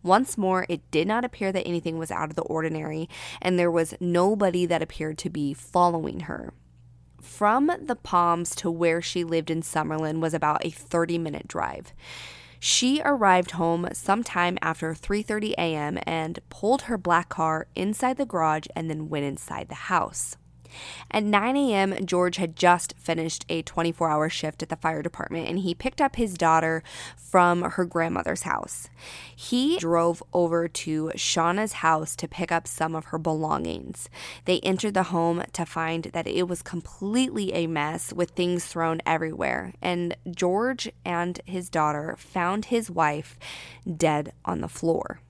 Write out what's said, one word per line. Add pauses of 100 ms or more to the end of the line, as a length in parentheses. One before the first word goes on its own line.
Once
more,
it
did
not
appear
that
anything
was
out
of
the
ordinary, (320)
and
there
was
nobody
that
appeared
to
be
following
her. (680)
From (120)
the
Palms
to
where
she
lived
in
Summerlin
was
about
a
thirty-minute
drive. (680)
She
arrived
home
sometime
after
three
thirty
A
M
and (100)
pulled
her
black
car
inside
the
garage (100)
and
then
went
inside
the
house. (720)
At
nine
A
M,
George
had
just
finished
a
twenty-four
hour
shift
at
the
fire
department,
and
he
picked
up
his
daughter (320)
from
her
grandmother's
house. (440)
He
drove (120)
over
to
Shauna's
house
to
pick
up
some
of
her
belongings. (340)
They
entered
the
home (120)
to
find
that
it
was
completely
a
mess,
with
things
thrown
everywhere,
and (120)
George (140)
and
his
daughter
found
his
wife (560)
dead (100)
on
the
floor.